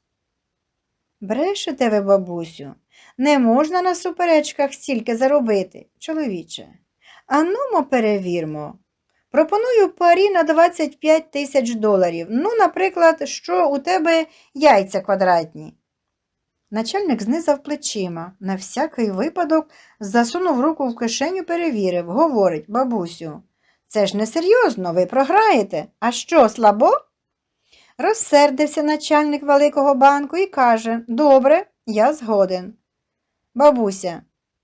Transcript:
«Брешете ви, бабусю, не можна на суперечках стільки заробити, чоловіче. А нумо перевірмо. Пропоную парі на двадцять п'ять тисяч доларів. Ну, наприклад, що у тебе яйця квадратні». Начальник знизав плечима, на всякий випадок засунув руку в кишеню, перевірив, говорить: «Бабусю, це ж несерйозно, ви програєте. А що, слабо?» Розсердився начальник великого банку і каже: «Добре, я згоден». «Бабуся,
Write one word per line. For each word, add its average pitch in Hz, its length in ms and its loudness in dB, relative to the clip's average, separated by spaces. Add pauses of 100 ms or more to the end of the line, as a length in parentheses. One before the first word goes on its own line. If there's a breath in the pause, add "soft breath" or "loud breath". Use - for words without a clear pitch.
(1200)
«Брешете 262 680 -4
ви, 214 120 0
бабусю, 175 720 -2 (440 soft breath)
не 277 220 2
можна 254 420 2
на 359 140 -2
суперечках 311 800 -2
стільки 233 420 -6
заробити, 226 720 -2 (120)
чоловіче. 233 680 -8 (600 soft breath)
А 294 160 0
нумо 415 460 -2
перевірмо. 175 840 -2 (580)
Пропоную 415 580 0
парі 349 400 2
на 359 140 0
двадцять 320 560 0
п'ять 311 320 0
тисяч 240 420 -2
доларів. 185 560 0
Ну, 277 200 -2 (100)
наприклад, 339 680 0
що 349 400 -2
у 277 100 -2
тебе 330 460 0 (280 soft breath)
яйця 208 480 2
квадратні». 175 760 -2 (920)
Начальник 226 500 -2
знизав 285 420 -2
плечима, 190 760 -8
на 190 160 -6
всякий 233 560 -4
випадок 311 580 -2 (300 soft breath)
засунув 240 600 0
руку 294 280 -2
в 233 60 -8
кишеню, 285 480 -4
перевірив, 214 640 -2
говорить: 190 600 0
«Бабусю, 202 760 -6 (440)
це 208 180 0
ж 190 120 -4
несерйозно, 254 760 0
ви 180 120 2
програєте. 269 800 0 (140)
А 233 120 -2
що, 240 380 2
слабо?» 226 420 4 (1080 soft breath)
Розсердився 294 840 2
начальник 302 600 0
великого 285 520 2
банку 277 420 2
і 381 100 0
каже: 233 600 0
«Добре, 277 580 4 (200)
я 220 280 0
згоден». 196 600 -2 (800)
«Бабуся, 220 680 0 (420)